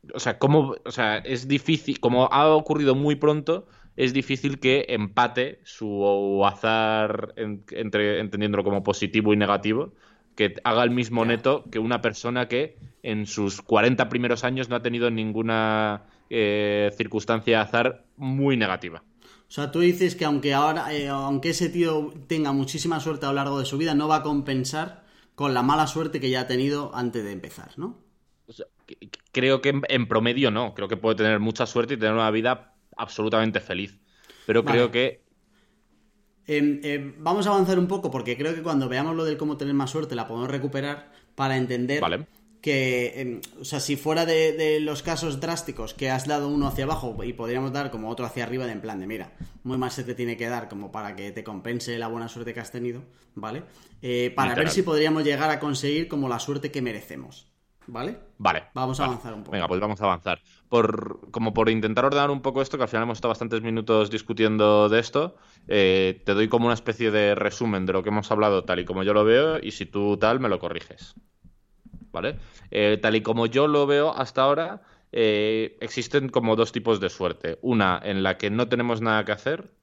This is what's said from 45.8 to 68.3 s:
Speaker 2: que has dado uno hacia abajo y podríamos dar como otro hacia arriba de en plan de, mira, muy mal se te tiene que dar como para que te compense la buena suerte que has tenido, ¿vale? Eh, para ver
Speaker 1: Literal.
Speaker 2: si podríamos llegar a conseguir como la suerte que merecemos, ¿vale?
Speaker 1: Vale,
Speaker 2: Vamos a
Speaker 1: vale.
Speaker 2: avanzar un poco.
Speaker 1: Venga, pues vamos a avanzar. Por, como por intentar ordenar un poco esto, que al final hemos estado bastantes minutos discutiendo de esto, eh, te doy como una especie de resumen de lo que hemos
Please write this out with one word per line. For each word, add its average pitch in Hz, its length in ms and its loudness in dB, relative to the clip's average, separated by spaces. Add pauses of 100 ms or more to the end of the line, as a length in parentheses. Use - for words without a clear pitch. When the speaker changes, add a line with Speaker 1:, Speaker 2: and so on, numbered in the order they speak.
Speaker 2:
que 135 160 -4
has 131 160 -2
dado 147 220 -2
uno 147 180 0
hacia 135 180 -4
abajo 135 380 -4
y 117 120 -6
podríamos 123 380 -4
dar 139 200 -4
como 110 180 -8
otro 120 160 -6
hacia 120 180 -6
arriba 123 220 -6
de 113 60 -6
en 107 80 -8
plan 107 180 -10
de, 92 80 -8
mira, 101 260 -10 (300)
muy 127 160 -4
mal 127 140 -2
se 131 100 -8
te 120 140 -8
tiene 120 200 -4
que 117 120 -6
dar 120 200 -6
como 101 220 -12
para 104 240 -10
que 98 160 -10
te 98 140 -12
compense 117 540 -8
la 113 100 -6
buena 117 200 -8
suerte 117 240 -12
que 120 80 -10
has 113 120 -14
tenido, 123 300 -8 (340)
¿vale? 110 260 -10 (400)
Eh, 123 320 -2
para 135 220 0
ver - 20 0
Speaker 1:
Literal. 160 160 2
Speaker 2:
si 190 80 2
podríamos 156 400 2
llegar 147 280 2
a 143 100 -2
conseguir 147 480 -2
como 139 200 -2
la 117 120 -4
suerte 143 320 -6
que 139 100 -4
merecemos, 98 640 -10 (400)
¿vale? 127 320 -10 (200)
Speaker 1:
Vale, 87 340 0
Speaker 2:
Vamos 131 260 -2
a 147 40 0
Speaker 1:
vale. 131 100 -2
Speaker 2:
avanzar 113 220 -10
un 104 100 -12
poco. - 80 -12
Speaker 1:
Venga, 90 160 -2
pues 92 120 0
vamos 104 200 -4
a 107 40 -2
avanzar. 90 360 0 (280)
Por, 107 600 0
como 113 220 -2
por 113 160 4
intentar 110 360 2
ordenar 143 260 2
un 139 120 -2
poco 135 200 0
esto, 135 160 -4
que 127 60 2
al 113 40 -4
final 113 140 -2
hemos 113 160 -4
estado 120 120 0
bastantes 113 300 -2
minutos 113 500 2
discutiendo 107 800 4
de 110 120 4
esto, 151 360 -2 (300)
eh, 95 580 4
te 101 80 0
doy 107 160 2
como 117 180 2
una 117 80 4
especie 113 360 -2
de 104 240 4
resumen 101 520 -2
de 95 60 0
lo 95 100 0
que 104 80 -4
hemos 104 200 -2